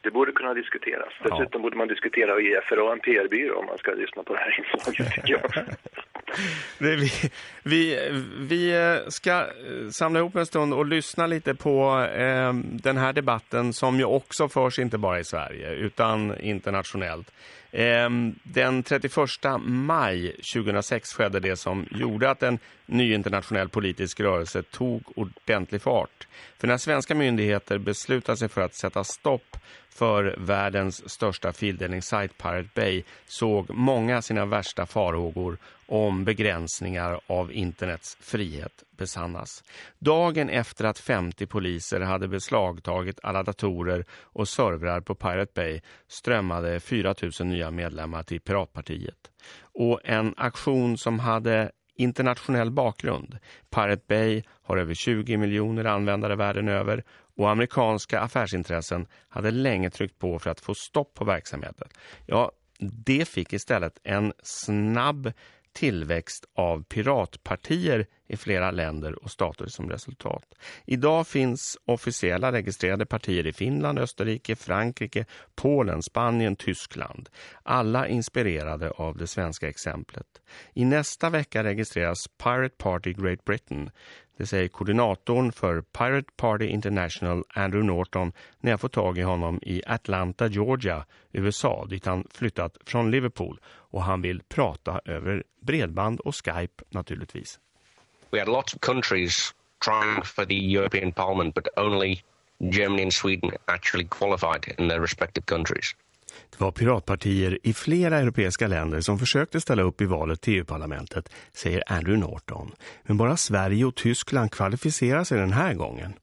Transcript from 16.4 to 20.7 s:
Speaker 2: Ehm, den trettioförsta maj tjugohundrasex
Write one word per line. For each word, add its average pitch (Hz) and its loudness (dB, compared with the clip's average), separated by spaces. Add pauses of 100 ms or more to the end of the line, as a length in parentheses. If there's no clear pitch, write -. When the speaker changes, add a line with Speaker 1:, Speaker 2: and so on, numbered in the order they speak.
Speaker 2:
Ehm, 120 2
den 127 2
trettioförsta 139 0
maj 123 0
tjugohundrasex 104 -2